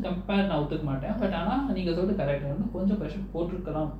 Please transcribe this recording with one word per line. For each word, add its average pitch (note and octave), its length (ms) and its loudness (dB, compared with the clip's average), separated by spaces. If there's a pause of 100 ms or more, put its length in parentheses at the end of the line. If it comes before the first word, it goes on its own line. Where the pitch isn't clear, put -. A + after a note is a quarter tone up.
compare F#3+ 420 2
நான் E3 140 2
ஒத்துக்க D3+ 240 0
மாட்டேன். C#3 280 0
But F#3+ 220 0
ஆனா A3+ 400 0
நீங்க F3+ 200 0
சொல்றது F#3 300 2
கரெக்ட், C#3+ 240 0
வந்து D3+ 240 -2
கொஞ்சம் G3 300 2
ப்ரெஷர் F#3+ 360 -6
போட்டிருக்கலாம். D#3 640 -2